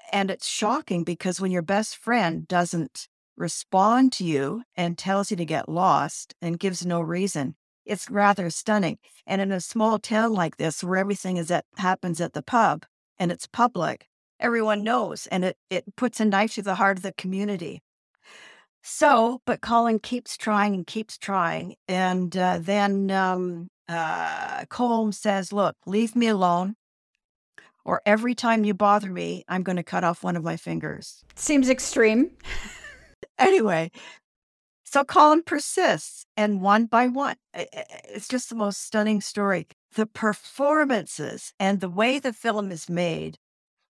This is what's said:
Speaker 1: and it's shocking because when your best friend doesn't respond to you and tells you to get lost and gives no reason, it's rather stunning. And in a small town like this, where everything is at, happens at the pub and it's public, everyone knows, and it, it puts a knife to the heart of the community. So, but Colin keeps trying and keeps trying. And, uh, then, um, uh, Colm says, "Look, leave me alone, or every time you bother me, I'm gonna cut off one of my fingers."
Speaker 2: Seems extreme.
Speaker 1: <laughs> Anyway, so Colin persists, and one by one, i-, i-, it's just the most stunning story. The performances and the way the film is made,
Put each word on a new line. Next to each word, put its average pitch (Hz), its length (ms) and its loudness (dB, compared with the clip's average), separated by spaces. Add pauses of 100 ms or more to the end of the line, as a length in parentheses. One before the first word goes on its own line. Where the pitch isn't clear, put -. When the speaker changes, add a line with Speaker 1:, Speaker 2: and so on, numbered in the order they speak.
(120)
Speaker 1:
and 196 180 0
it's - 160 -6
shocking 208 600 -2
because 175 340 -4
when 190 120 -2
your 180 100 0
best 196 340 -2
friend 170 540 -2
doesn't 175 580 -2 (300)
respond 214 760 2
to 190 140 -6
you 151 360 -2 (140)
and 175 220 -2
tells 196 340 -2
you 202 60 -4
to 170 80 -4
get 151 240 -4
lost 156 720 0
and 170 180 -4
gives 180 260 -4
no 175 140 0
reason, 175 560 -2 (300)
it's - 260 -6
rather 202 380 2
stunning. 190 480 0 (280)
And 190 140 -2
in 196 140 -2
a 185 80 -2
small 220 360 0
town 220 360 0
like 180 240 -2
this, - 260 -4
where 185 140 0
everything 190 400 -2
is 165 120 -4
at, 170 140 2 (140)
happens 185 420 0
at 170 140 -4
the 151 80 -6
pub 175 440 2 (320)
and 175 140 0
it's - 160 -8
public, 185 600 0 (340)
everyone 214 420 0
knows, 220 440 -2
and 185 180 0
it, 185 120 -2 (120)
it 185 160 -4 (100)
puts - 240 -2
a 220 60 2
knife 208 300 2
to 214 60 -6
the 196 140 -4
heart 196 220 2
of 180 40 -10
the 190 120 -8
community. 190 680 -6 (1000)
So, 240 640 4
but - 160 -2
Colin 233 380 2
keeps - 360 -8
trying 208 380 0
and 180 120 -4
keeps - 320 -10
trying. 175 580 -2 (120)
And, 185 480 0
uh, 185 260 2
then, 196 480 0
um, 185 600 -2 (180)
uh, 160 760 -6
Colm 226 480 0
says, 196 400 -4
"Look, 196 320 0
leave 220 280 0
me 240 140 2
alone, 185 480 2 (1120)
or - 200 -2
every 220 300 2
time 226 300 2
you 208 80 0
bother 202 360 4
me, 175 380 -8
I'm 180 160 -2
gonna 180 180 -2
cut 175 220 -2
off 170 220 -2
one 180 100 -2
of 165 80 -4
my 165 140 -4
fingers." - 680 -10 (120)
Speaker 2:
Seems 269 340 4
extreme. 247 600 4 (100)
Speaker 1:
<laughs> - 0 - (960)
Anyway, 202 520 4 (960)
so 277 220 0
Colin 302 380 8
persists, 294 840 -2 (100)
and 208 240 0
one 202 280 4
by 233 200 4
one, 254 300 -2 (160)
i-, 170 200 -8
i-, - 100 -10 (260)
it's 202 180 -14
just 254 220 -4
the 233 60 -10
most 202 260 -2
stunning 214 400 0
story. 196 440 -2 (300)
The 220 100 2
performances 220 1500 -2
and 196 220 2
the 185 100 -4
way 226 300 2
the 262 140 -4
film 208 360 -2
is 170 200 -10
made, 160 480 -2 (520)